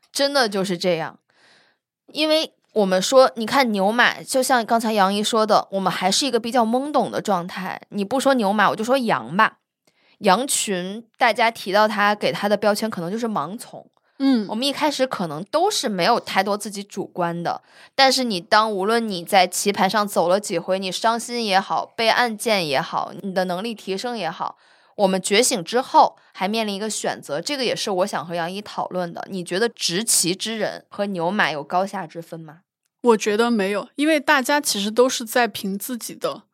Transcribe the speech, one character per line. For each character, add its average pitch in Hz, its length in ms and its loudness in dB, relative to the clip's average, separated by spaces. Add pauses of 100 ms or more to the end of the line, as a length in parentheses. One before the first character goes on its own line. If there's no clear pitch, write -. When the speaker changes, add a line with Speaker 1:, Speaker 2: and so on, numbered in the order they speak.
(100)
Speaker 1:
真 277 200 0
的 269 160 2
就 202 160 -2
是 208 140 -2
这 180 200 0
样。 151 200 -8 (960)
因 311 160 0
为 311 240 0 (200)
我 208 120 4
们 185 160 2
说， 262 360 6
你 226 80 -4
看 240 260 2
牛 196 180 2
马， 233 320 4
就 262 220 0
像 247 220 2
刚 233 120 2
才 226 140 0
杨 196 200 4
一 202 120 -2
说 220 220 2
的， 202 260 4
我 196 80 -2
们 185 120 0
还 185 200 0
是 294 140 0
一 269 40 0
个 240 80 0
比 226 140 -4
较 240 140 2
懵 262 260 -2
懂 233 180 2
的 110 120 -4
状 180 260 -2
态。 - 420 -10
你 202 140 -4
不 240 160 -2
说 269 140 2
牛 214 180 0
马， 208 180 4
我 127 60 0
就 220 80 -6
说 240 140 2
羊 156 400 -2
吧。 208 220 2 (600)
羊 208 260 4
群， 196 600 -4 (120)
大 233 140 4
家 226 180 0
提 226 220 -8
到 208 160 4
它， 208 260 0
给 170 200 -2
它 202 160 -2
的 208 80 2
标 208 180 2
签 220 140 -4
可 220 100 -8
能 170 100 -6
就 208 80 -6
是 233 120 -4
盲 180 280 -4
从。 - 320 -18 (300)
Speaker 2:
嗯。 262 300 2
Speaker 1:
我 214 60 -6
们 247 120 -2
一 277 60 -2
开 294 180 0
始 262 160 0
可 214 200 -4
能 151 180 -8
都 349 260 2
是 - 160 -4
没 185 160 -2
有 214 160 4
太 - 240 0
多 202 140 0
自 208 120 -10
己 196 140 -10
主 - 220 -10
观 170 380 -6
的， 135 180 -4 (340)
但 269 160 6
是 254 140 0
你 196 160 -4
当， 220 280 4
无 190 160 -2
论 226 220 0
你 180 160 -6
在 185 240 4
棋 190 240 -2
盘 190 180 2
上 208 160 0
走 196 220 0
了 180 100 4
几 208 220 -4
回， 185 180 -2
你 190 140 -6
伤 226 260 0
心 233 280 -6
也 190 120 2
好， 165 280 0 (100)
被 226 140 2
暗 233 280 2
箭 202 300 0
也 135 140 0
好， - 320 -6 (100)
你 196 100 -2
的 185 120 0
能 185 180 -4
力 233 100 -6
提 190 240 -6
升 240 200 -6
也 170 120 -4
好， - 280 -8 (380)
我 202 120 2
们 190 140 0
觉 208 200 2
醒 233 220 0
之 220 160 -2
后 262 380 4 (160)
还 185 140 -4
面 220 200 -2
临 202 80 -6
一 190 40 -10
个 214 100 -6
选 143 320 -4
择， 147 180 -6
这 220 160 -4
个 269 80 -4
也 208 100 0
是 - 160 -4
我 185 160 0
想 160 200 -6
和 170 100 -8
杨 170 160 -4
一 196 100 -8
讨 - 280 -8
论 180 240 -6
的。 - 160 -12
你 185 120 -8
觉 175 160 -6
得 233 120 0
执 185 340 -4
棋 185 320 0
之 220 220 -6
人 127 320 -6
和 - 160 -4
牛 180 260 -2
马 190 200 2
有 151 120 -8
高 180 220 0
下 196 200 -8
之 165 160 -14
分 170 160 -14
吗？ 160 220 -18 (420)
Speaker 2:
我 233 160 6
觉 208 200 0
得 240 140 2
没 196 180 2
有， 202 280 -4
因 285 100 0
为 311 120 4
大 294 220 4
家 294 180 0
其 214 220 -4
实 202 80 -2
都 240 180 4
是 254 160 -4
在 233 240 2
凭 202 300 -6
自 247 180 -8
己 190 200 -12
的 - 280 -8 (100)